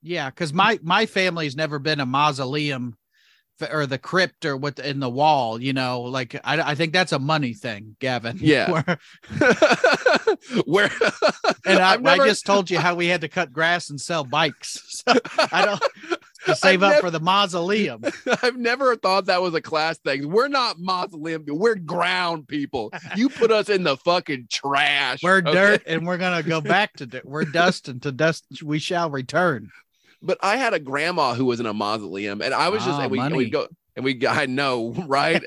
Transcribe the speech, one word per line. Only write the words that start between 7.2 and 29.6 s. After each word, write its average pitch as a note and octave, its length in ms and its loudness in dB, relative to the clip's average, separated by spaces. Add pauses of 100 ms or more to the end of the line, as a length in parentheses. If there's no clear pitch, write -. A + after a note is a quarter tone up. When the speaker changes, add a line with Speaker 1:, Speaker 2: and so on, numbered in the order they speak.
Speaker 1:
thing, G#2+ 460 -10
Gavin. A#2+ 380 -4
<laughs> - 40 -8
Speaker 2:
Yeah. C#3 300 4
Speaker 1:
Where D#3+ 260 0 (420)
Speaker 2:
<laughs> C#4 1300 4
Where G4+ 260 2 (380)
<laughs> - 360 -2
Speaker 1:
And G3 140 4
I, F#3 140 6
Speaker 2:
I've A#3+ 80 0
never C4+ 220 4
Speaker 1:
I C4+ 40 6
just G#3 180 0
told G3+ 240 2
you E3+ 100 0
how F3 160 2
we F3 120 0
had F3 140 0
to D#3+ 60 -6
cut E3 260 -4
grass E3 360 0
and C#3+ 100 -10
sell D#3+ 240 -4
bikes. D3 640 -4
<laughs> - 180 -14
So B3 80 4 (380)
I F#3 140 4
don't, G#3 160 -2
Speaker 2:
<laughs> - 640 -8
Speaker 1:
to - 100 2
save F#3+ 260 4
Speaker 2:
I've G3 80 6
Speaker 1:
up G3 40 6
Speaker 2:
nev- G3 80 6
Speaker 1:
for F3+ 100 -2
the D#3+ 80 -2
mausoleum. F3+ 840 0 (200)
Speaker 2:
<laughs> B3 180 0
I've B3 160 0
never B3 380 0
thought F#3+ 300 0
that F3+ 160 2
was F3+ 120 0
a D#3+ 80 -2
class D#3 380 -2
thing. C#3+ 320 -4
We're A#3 160 4
not A#3+ 320 -2
mausoleum. E3+ 680 -4
We're F#3+ 280 2
ground E3+ 720 -2
people. C#3 440 -4 (240)
You B3 140 2
put A3+ 220 2
us G#3+ 180 2
in F#3+ 140 2
the C#3+ 140 2
fucking D#3 540 -2
trash, C#3 720 0
Speaker 1:
We're F#3 180 4
Speaker 2:
okay? D#3+ 120 0
Speaker 1:
dirt G3+ 340 4
and D#3+ 220 -4
we're F3+ 100 -2
gonna F3 240 -2
go D#3+ 180 0
back F3 340 0
to C#3+ 120 -14
dirt. B2 200 -14
We're D3+ 200 -4
dust E3+ 420 0
and B2+ 140 -10
to D3 100 -4
dust D#3 340 0 (180)
we D3+ 160 -4
shall E3+ 320 -2
return. C#3 580 -2 (540)